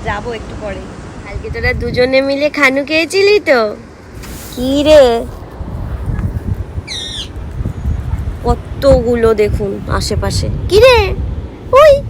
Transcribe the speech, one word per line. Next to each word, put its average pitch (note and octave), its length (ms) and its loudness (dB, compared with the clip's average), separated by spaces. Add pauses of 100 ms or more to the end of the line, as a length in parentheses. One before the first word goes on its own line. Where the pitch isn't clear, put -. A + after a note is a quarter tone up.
যাবো A3 280 -6
একটু G#3+ 280 -12
পরে। G3 200 -8 (440)
কালকে G#3 260 -10
তোরা A#3 220 -2
দুজনে B3 480 0
মিলে C#4 300 0
খানু C#4 340 0
খেয়েছিলি F#4+ 560 2
তো? A#3 360 2 (800)
কি C4+ 260 0
রে, C4 420 6 (3250)
কতগুলো A#3+ 920 2
দেখুন G#3 540 0
আশেপাশে। F#3+ 600 -2 (200)
কি F#4+ 100 4
রে, A4+ 360 6 (580)
ওই C#5+ 380 8